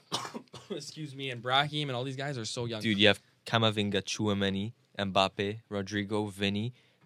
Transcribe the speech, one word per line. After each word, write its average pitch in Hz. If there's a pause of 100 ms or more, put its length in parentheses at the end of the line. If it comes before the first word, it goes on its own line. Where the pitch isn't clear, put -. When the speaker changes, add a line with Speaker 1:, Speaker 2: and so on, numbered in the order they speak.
(100)
Speaker 1:
<coughs> -
excuse 143
me, 135
and 120
Brahim 143
and 127
all 123
these 135
guys 139
are 113
so 120
young. 113
Speaker 2:
Dude, 104
you 104
have 101 (260)
Camavinga, 104
Tchouameni, 98 (260)
Mbappe, 98
Rodrigo, 104
Vinny, 101 (340)